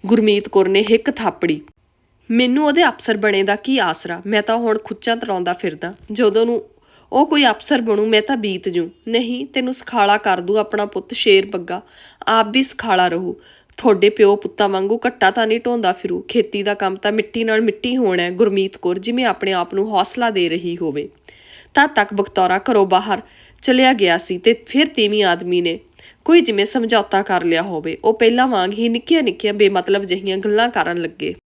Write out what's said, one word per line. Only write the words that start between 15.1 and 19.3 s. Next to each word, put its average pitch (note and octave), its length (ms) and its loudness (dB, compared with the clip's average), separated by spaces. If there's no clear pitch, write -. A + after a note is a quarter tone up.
ਤਾਂ A3+ 160 0
ਨਹੀਂ A3+ 140 0
ਢੋਂਦਾ A#3 320 -2
ਫਿਰੂ। F3+ 360 -6
ਖੇਤੀ G#3+ 340 -2
ਦਾ G3+ 120 -2
ਕੰਮ F#3+ 220 -4
ਤਾਂ G#3 160 -2
ਮਿੱਟੀ A3 320 -4
ਨਾਲ A3 160 2
ਮਿੱਟੀ A#3 360 -2
ਹੋਣਾ F#3 260 0
ਹੈ।" F3 80 -2
ਗੁਰਮੀਤ F#3+ 460 0
ਕੌਰ F3+ 220 -2
ਜਿਵੇਂ A#3+ 260 -4
ਆਪਣੇ G3 280 -2